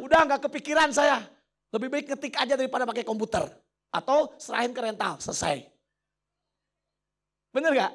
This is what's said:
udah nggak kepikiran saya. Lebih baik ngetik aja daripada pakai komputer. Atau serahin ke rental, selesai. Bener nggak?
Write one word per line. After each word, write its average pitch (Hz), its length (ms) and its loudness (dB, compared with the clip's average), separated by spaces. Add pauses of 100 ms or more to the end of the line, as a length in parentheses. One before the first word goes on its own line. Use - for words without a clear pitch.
udah 311 240 6
nggak 277 240 0
kepikiran 302 480 2
saya. 285 240 4 (480)
Lebih 247 240 -4
baik 285 160 -2
ngetik 277 320 -6
aja 262 160 2
daripada 254 320 -2
pakai 226 160 -4
komputer. 220 400 -2 (480)
Atau 285 480 2
serahin 233 320 -2
ke 247 80 -8
rental, 202 400 -4
selesai. - 480 -4 (1800)
Bener 294 240 2
nggak? 190 180 2